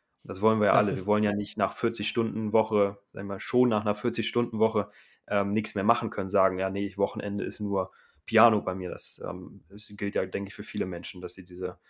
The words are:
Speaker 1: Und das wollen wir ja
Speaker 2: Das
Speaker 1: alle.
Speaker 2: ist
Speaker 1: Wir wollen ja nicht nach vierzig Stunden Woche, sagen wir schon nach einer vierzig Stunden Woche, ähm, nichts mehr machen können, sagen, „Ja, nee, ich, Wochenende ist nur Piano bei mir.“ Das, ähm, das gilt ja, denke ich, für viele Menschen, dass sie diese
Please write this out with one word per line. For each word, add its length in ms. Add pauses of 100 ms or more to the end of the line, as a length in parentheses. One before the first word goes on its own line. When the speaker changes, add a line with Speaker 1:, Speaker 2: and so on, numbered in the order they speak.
(240)
Speaker 1:
Und 40
das 120
wollen 180
wir 100
ja 40
Speaker 2:
Das 140
Speaker 1:
alle. 60
Speaker 2:
ist 80
Speaker 1:
Wir 60
wollen 180
ja 100
nicht 240
nach 180
vierzig 320
Stunden 460
Woche, 440 (100)
sagen 180
wir 120
schon 300
nach 140
einer 120
vierzig 320
Stunden 320
Woche, 300 (400)
ähm, 240
nichts 220
mehr 100
machen 240
können, 220
sagen, 280
„Ja, 120
nee, 160
ich, 100
Wochenende 480
ist 160
nur 300 (340)
Piano 380
bei 120
mir.“ 140
Das, 400
ähm, 400
das 300
gilt 160
ja, 100
denke 240
ich, 60
für 80
viele 240
Menschen, 340
dass 140
sie 100
diese 340 (120)